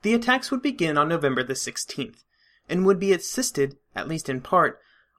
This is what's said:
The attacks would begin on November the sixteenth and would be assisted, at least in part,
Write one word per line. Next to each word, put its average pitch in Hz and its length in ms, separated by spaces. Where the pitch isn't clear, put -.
The 214 120
attacks 247 380
would 262 100
begin 170 360
on 147 100
November 139 360
the 127 120
sixteenth - 680
and 185 180
would 190 140
be 196 140
assisted, 147 640
at - 120
least 160 200
in 131 140
part, - 400